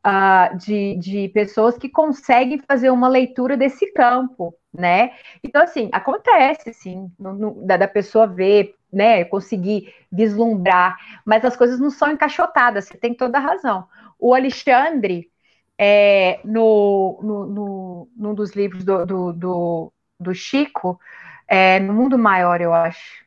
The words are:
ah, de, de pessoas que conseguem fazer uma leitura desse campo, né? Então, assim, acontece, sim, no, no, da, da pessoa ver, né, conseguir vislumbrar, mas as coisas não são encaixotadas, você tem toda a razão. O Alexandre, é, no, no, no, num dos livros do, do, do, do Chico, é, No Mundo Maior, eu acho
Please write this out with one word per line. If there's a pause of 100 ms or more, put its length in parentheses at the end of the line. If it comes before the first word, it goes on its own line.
ah,
de,
de
pessoas
que
conseguem
fazer
uma
leitura
desse
campo, (180)
né? (300)
Então,
assim,
acontece,
sim,
no,
no,
da,
da
pessoa
ver, (160)
né,
conseguir (200)
vislumbrar, (280)
mas
as
coisas
não
são
encaixotadas,
você
tem
toda
a
razão. (280)
O
Alexandre, (480)
é,
no,
no,
no,
num
dos
livros
do,
do,
do, (280)
do
Chico, (480)
é,
No
Mundo
Maior,
eu
acho